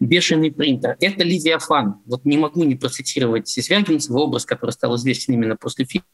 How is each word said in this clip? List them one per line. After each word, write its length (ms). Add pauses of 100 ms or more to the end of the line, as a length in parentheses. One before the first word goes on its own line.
бешеный 500
принтер. 480
Это 240
Левиафан. 840
Вот 200
не 120
могу 280
не 100
процитировать 720
Звягинцева, 680
образ, 280
который 260
стал 260
известен 380
именно 200
после 300
фильма. 280